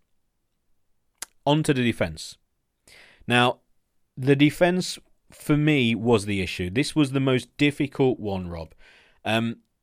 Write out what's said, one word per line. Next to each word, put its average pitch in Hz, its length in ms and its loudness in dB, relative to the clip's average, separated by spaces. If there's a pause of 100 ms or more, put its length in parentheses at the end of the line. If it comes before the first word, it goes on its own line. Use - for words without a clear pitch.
(1400)
On 147 200 2
to 147 100 0
the 127 100 0
defence. 95 540 -4 (880)
Now, 123 340 2 (540)
the 135 200 2
defence, 175 640 2 (320)
for - 260 -2
me, 143 380 2
was 110 320 2
the 101 140 -2
issue. 90 280 -6
This 123 260 -4
was 143 160 2
the 135 80 -2
most 131 380 0
difficult 143 600 0
one, 98 280 -6
Rob. 82 280 -14 (500)
Um, 113 320 -2 (260)